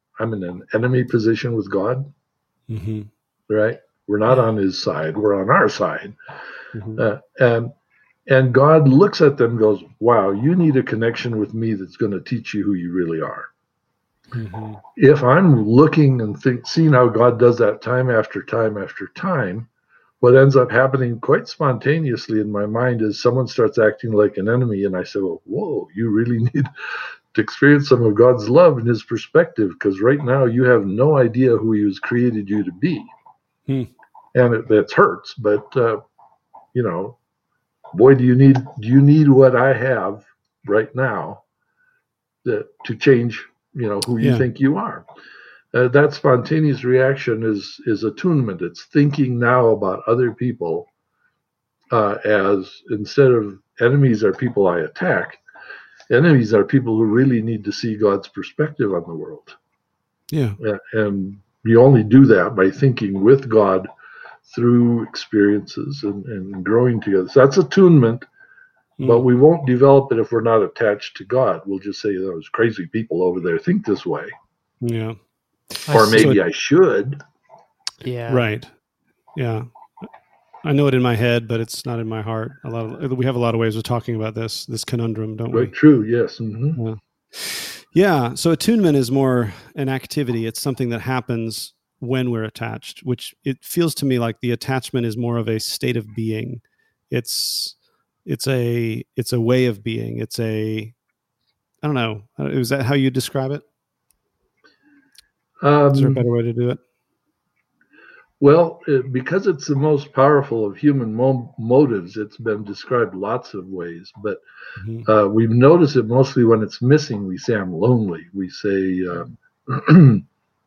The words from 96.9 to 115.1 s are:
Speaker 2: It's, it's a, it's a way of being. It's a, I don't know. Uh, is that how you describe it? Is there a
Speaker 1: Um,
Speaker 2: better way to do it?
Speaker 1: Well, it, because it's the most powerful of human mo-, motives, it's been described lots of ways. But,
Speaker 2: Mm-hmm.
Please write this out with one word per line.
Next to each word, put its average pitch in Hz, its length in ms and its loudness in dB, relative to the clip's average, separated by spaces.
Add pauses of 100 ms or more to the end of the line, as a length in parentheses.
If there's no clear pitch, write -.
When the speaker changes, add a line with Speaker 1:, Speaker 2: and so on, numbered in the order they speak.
Speaker 2:
It's, - 640 -8 (480)
it's - 240 -6
a, 120 560 -4 (120)
it's 120 160 -6
a 123 80 -2
way 123 260 2
of 107 160 -4
being. 113 380 -8
It's - 200 -10
a, 110 540 -6 (880)
I 147 40 -8
don't 151 80 -2
know. 110 280 -4 (160)
Uh, 143 80 -8
is 131 240 -4
that 139 140 -4
how 139 100 -2
you 135 160 0
describe 131 400 -6
it? 147 120 -10 (2000)
Is 143 380 4
there 131 60 4
a 127 40 2
Speaker 1:
Um, 135 40 -2
Speaker 2:
better 120 160 -2
way 120 120 -2
to 117 100 -4
do 120 180 -2
it? 127 80 -8 (1600)
Speaker 1:
Well, 165 480 4
it, 135 240 -2
because 156 340 -4
it's 165 220 -4
the 147 80 -2
most 143 360 -2
powerful 131 540 0
of 101 100 -8
human 135 380 -2
mo-, 123 460 -2
motives, 113 560 0
it's 107 220 -10
been 107 260 -6
described 101 500 -6
lots 104 400 -8
of 92 120 -12
ways. 87 460 -14 (100)
But, 104 160 -6 (480)
Speaker 2:
Mm-hmm. 113 240 -8